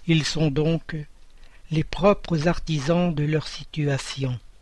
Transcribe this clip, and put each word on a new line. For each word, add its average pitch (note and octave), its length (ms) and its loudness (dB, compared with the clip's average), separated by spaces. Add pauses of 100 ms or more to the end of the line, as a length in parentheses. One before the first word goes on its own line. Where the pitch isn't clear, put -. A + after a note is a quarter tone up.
Ils D#3+ 180 4
sont D3+ 260 2
donc D#3 460 0 (760)
les D#3+ 140 2
propres F3 640 2
artisans E3 680 0
de D3 100 0
leur D#3 220 0
situation, C3+ 920 -4 (220)